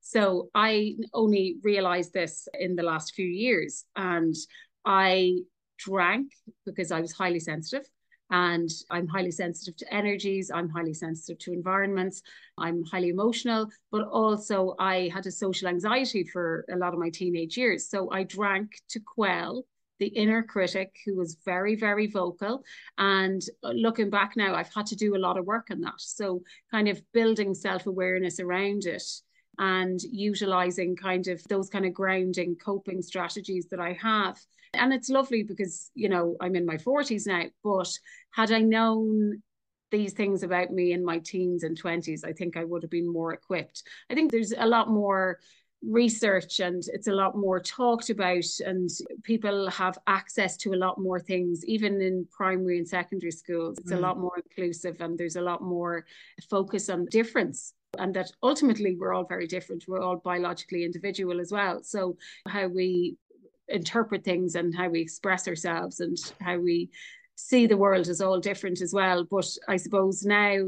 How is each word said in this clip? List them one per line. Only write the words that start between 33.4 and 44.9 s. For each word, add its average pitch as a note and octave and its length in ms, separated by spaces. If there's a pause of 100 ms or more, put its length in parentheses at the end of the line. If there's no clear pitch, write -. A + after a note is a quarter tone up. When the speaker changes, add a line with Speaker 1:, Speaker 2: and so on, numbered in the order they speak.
Speaker 1:
that F#3 80
I F3 140
have. G#3 440 (360)
And B3+ 200
it's B3+ 160
lovely C4 320
because, F#3+ 540
you G#3 140
know, E3+ 300
I'm F#3 160
in F3 100
my D#3+ 120
forties B3 480
now, F3+ 200 (180)
but F#3+ 260 (400)
had A3 220
I A3+ 80
known A3 840 (480)
these G#3 240
things G3 300
about F3+ 260
me F3+ 220
in F3+ 120
my E3+ 160
teens F3+ 440
and E3 120
twenties, E3 480
I D#3+ 100
think E3+ 220
I E3+ 100
would E3+ 180
have E3 80
been E3+ 200
more E3 220
equipped. - 480 (300)
I - 20
think D#4 180
there's A3+ 240
a A3+ 120
lot A3+ 240